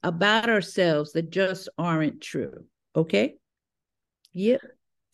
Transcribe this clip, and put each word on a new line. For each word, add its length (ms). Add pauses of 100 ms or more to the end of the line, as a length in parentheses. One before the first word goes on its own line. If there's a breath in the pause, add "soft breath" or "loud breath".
about 440
ourselves 680
that 180
just 440
aren't 460
true. 460 (280)
Okay? 420 (960)
Yep. 280 (520)